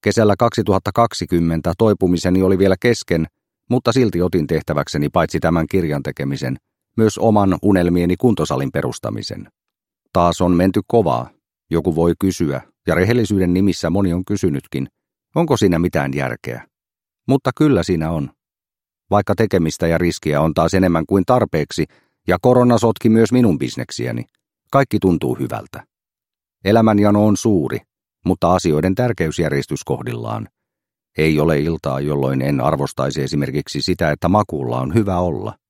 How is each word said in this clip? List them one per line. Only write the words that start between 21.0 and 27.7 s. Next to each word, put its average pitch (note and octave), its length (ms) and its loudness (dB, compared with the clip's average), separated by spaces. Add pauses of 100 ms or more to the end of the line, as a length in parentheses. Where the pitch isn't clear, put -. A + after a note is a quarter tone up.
kuin F#2+ 200 0
tarpeeksi, E2+ 600 0 (420)
ja F2+ 140 2
korona B2 360 4
sotki A2+ 320 0
myös A2 220 4
minun A#2 280 2
bisneksiäni, A#1+ 640 -8 (480)
kaikki C3+ 280 2
tuntuu D2+ 360 0
hyvältä. - 480 -10 (840)
Elämänjano G#2 600 4
on G#2 120 2
suuri, F2+ 420 0 (460)